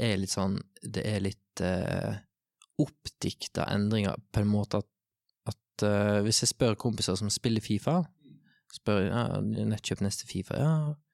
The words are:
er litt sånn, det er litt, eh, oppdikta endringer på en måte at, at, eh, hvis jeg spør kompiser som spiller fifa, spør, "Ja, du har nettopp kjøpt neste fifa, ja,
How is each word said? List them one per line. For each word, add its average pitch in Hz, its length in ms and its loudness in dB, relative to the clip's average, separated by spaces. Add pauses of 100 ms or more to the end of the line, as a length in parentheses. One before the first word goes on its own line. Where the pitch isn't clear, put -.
er 101 160 2
litt 95 100 -2
sånn, 98 280 0 (240)
det 107 200 -6
er 104 220 0
litt, - 400 -6
eh, 92 560 -2 (540)
oppdikta - 920 -4
endringer 104 640 0
på 104 160 2
en 104 80 2
måte 104 260 0
at, 101 100 -4 (580)
at, - 420 -4
eh, 104 340 4
hvis 107 220 2
jeg - 80 2
spør 113 260 2
kompiser 107 400 -2
som 104 140 -4
spiller 113 320 0
fifa, 123 320 0 (760)
spør, 104 380 0
"Ja, 113 160 0 (160)
du 104 180 -2
har 107 80 0
nettopp 110 240 -2
kjøpt 98 160 -2
neste - 220 -4
fifa, - 320 -4
ja, 147 100 4 (440)